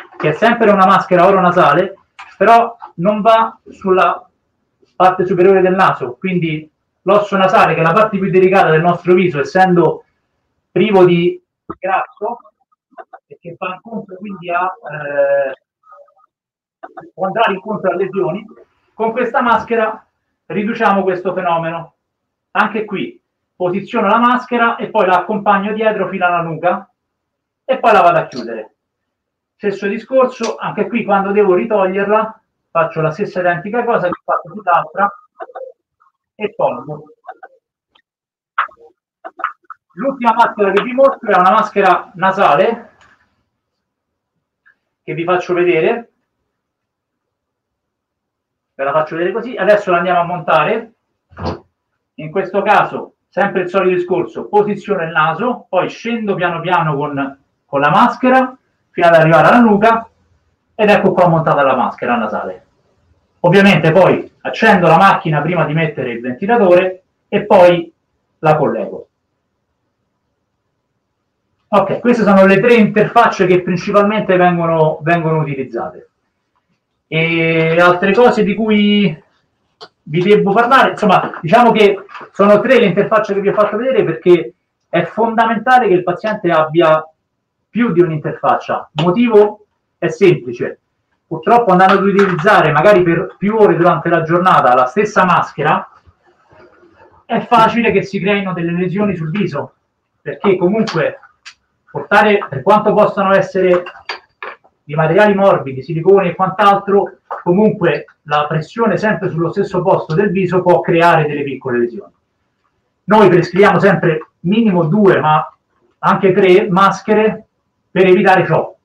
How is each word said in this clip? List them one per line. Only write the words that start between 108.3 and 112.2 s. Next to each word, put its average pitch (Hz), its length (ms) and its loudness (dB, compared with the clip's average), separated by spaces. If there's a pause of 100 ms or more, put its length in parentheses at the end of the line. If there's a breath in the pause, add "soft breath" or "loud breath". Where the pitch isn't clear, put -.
pressione 180 520 -4
sempre 202 320 -4
sullo 160 220 -4
stesso 190 300 -4
posto 165 320 -2
del 202 160 0
viso 180 320 -2
può - 180 2
creare 165 460 2
delle 143 180 -6
piccole 131 360 -6
lesioni. 117 340 -6 (920)